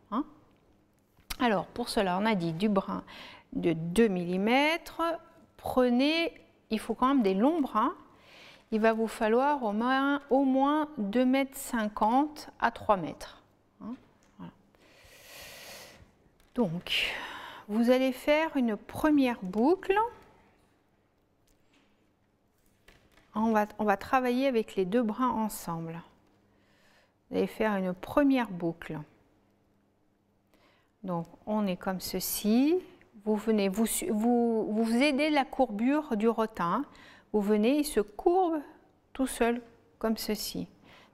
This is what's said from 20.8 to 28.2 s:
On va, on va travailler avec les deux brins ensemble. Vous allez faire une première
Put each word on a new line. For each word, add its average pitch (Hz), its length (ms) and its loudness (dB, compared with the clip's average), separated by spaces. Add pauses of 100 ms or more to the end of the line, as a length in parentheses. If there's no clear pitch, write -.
On 220 200 2
va, 208 120 4 (140)
on 214 60 0
va 202 120 4
travailler 254 480 2
avec 233 300 0
les 190 100 0
deux 214 160 2
brins 233 300 0
ensemble. 170 720 -6 (1300)
Vous 185 60 -4
allez 190 100 0
faire 220 280 -2
une 185 180 -4
première 262 580 0